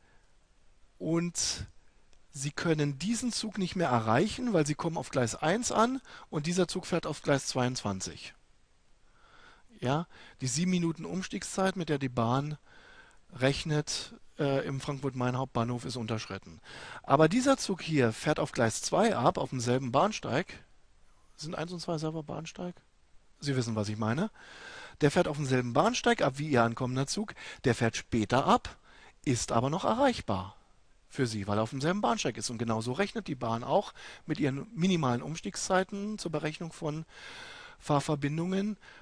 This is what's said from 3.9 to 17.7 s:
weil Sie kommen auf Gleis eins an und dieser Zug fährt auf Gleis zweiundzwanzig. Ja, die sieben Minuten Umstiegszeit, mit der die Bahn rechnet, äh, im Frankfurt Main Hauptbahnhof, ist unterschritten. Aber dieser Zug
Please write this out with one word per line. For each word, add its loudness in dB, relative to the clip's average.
weil 4
Sie -2
kommen -4
auf -8
Gleis 0
eins 0
an 2
und -4
dieser 2
Zug -6
fährt 0
auf -6
Gleis 2
zweiundzwanzig. -2
Ja, 0
die -4
sieben 0
Minuten 0
Umstiegszeit, -2
mit -4
der 0
die -2
Bahn 0
rechnet, 0
äh, 2
im -4
Frankfurt -4
Main 0
Hauptbahnhof, -2
ist -6
unterschritten. -6
Aber 8
dieser 4
Zug -4